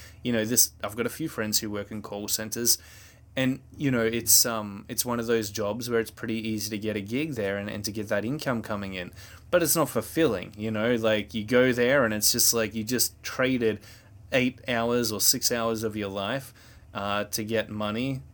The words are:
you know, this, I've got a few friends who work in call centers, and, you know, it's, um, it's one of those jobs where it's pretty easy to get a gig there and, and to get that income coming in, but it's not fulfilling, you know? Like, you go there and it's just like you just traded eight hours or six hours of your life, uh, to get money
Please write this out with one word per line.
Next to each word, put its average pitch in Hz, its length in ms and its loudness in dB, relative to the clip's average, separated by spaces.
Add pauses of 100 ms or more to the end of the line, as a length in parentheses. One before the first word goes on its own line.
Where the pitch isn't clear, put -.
(220)
you 123 100 0
know, 110 120 2
this, 113 280 4 (100)
I've 110 140 -4
got 117 100 0
a 117 40 -4
few 160 180 -4
friends 107 320 -2
who 110 100 -4
work 104 200 -6
in 107 120 -8
call 104 260 -8
centers, 113 500 0 (560)
and, 131 260 0 (140)
you 139 160 0
know, 120 140 2
it's, 117 400 4
um, 107 460 -4
it's 120 160 -4
one 120 120 -2
of 113 80 -4
those 113 240 2
jobs 110 380 -4
where 117 120 2
it's 110 100 -4
pretty 113 360 -6
easy 107 220 -2
to 107 80 -4
get 104 200 -2
a 104 40 -2
gig 131 320 -4
there 101 240 -2
and, 101 140 -4
and 104 140 -6
to 110 60 -6
get 101 180 -6
that 104 180 0
income 131 340 -2
coming 101 320 -6
in, 90 180 -6 (400)
but 175 120 4
it's 147 120 2
not 151 140 2
fulfilling, 107 640 0
you 107 160 -4
know? 110 260 2
Like, 110 360 2
you 107 120 -2
go 123 280 6
there 123 320 4
and 110 80 2
it's 107 180 2
just - 220 4
like 110 220 0
you 110 100 -4
just 117 380 -2
traded 120 580 0 (540)
eight 127 340 2
hours 120 440 2
or 101 80 -2
six - 320 2
hours 113 300 0
of 107 140 -4
your 101 140 -2
life, 101 420 -4 (420)
uh, 101 300 0
to - 180 -4
get 107 280 0
money 110 500 -2 (140)